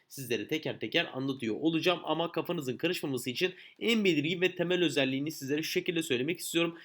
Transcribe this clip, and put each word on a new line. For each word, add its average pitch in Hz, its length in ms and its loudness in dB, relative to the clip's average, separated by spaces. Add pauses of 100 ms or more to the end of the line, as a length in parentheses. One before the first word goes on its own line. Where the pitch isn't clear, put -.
sizlere 113 400 -4
teker 135 320 -4
teker 156 320 0
anlatıyor 131 480 -2
olacağım 165 440 2
ama 165 280 0
kafanızın 147 440 -2
karışmaması 147 540 -2
için 175 240 0 (240)
en 214 260 2
belirgin 165 360 4
ve 180 140 2
temel 175 300 2
özelliğini 139 480 2
sizlere 147 300 -2
şu - 80 -4
şekilde 175 320 0
söylemek 143 360 0
istiyorum. 170 460 0